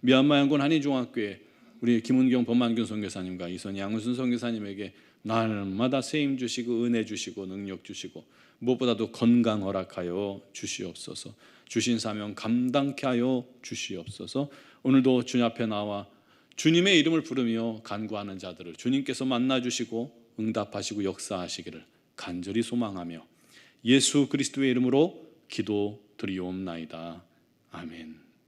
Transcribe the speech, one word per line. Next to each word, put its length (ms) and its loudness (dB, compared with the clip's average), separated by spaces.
미얀마 400 6
양곤 200 4
한인중앙교회 800 0
우리 200 4
김은경, 440 4
법만균 420 2
선교사님과 600 -6
이선희, 320 -6
양은순 340 -2
선교사님에게 800 -4
날마다 800 0
세임 380 -2
주시고 460 -2
은혜 200 2
주시고 420 -8
능력 380 -10
주시고 400 -14
무엇보다도 540 0
건강 520 4
허락하여 760 -4
주시옵소서. 840 -10
주신 320 0
사명 360 -6
감당케 720 0
하여 400 2
주시옵소서. 880 -8
오늘도 420 6
주님 220 2
앞에 200 -2
나와 400 -4
주님의 440 6
이름을 240 4
부르며 600 -2
간구하는 560 -6
자들을 360 -12
주님께서 500 0
만나주시고 1120 -2
응답하시고 680 -4
역사하시기를 760 -6
간절히 480 -4
소망하며 640 -4
예수 420 6
그리스도의 420 0
이름으로 640 2
기도드리옵나이다. 1800 -6
아멘. 600 -14